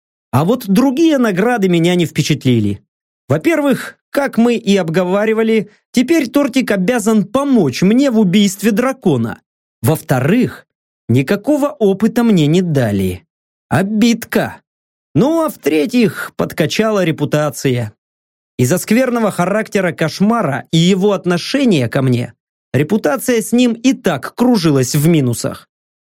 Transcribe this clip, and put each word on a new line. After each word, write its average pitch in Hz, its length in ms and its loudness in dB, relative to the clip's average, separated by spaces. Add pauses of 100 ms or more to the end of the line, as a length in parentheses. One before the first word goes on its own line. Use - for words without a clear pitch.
(320)
А 139 120 0
вот 247 240 -2
другие 269 500 2
награды 220 500 0
меня 175 260 2
не 175 120 0
впечатлили. 123 800 -2 (440)
Во-первых, 285 720 0 (120)
как 277 280 -2
мы 233 180 2
и 196 200 0
обговаривали, 202 960 0 (220)
теперь 262 360 0
тортик - 420 -2
обязан 190 540 0
помочь 247 580 0
мне 254 280 4
в 220 80 0
убийстве 202 520 2
дракона. 202 720 -2 (420)
Во-вторых, 151 840 -2 (420)
никакого 202 600 0
опыта 220 540 0
мне 190 240 2
не 170 160 2
дали. 101 640 -2 (420)
Обидка. 208 920 -2 (540)
Ну, 311 300 2
а 302 40 -2
в-третьих, 247 880 -2
подкачала 190 680 -2
репутация. 139 880 -2 (640)
Из-за 127 200 0
скверного 233 520 0
характера 185 640 -2
кошмара 170 800 -2
и 170 60 0
его 190 360 2
отношения 180 760 0
ко 139 140 -2
мне, 123 320 -2 (380)
репутация 220 680 0
с - 120 -6
ним 240 200 2
и 254 220 0
так 165 400 -4
кружилась 165 600 2
в 156 140 2
минусах. 131 640 -2 (460)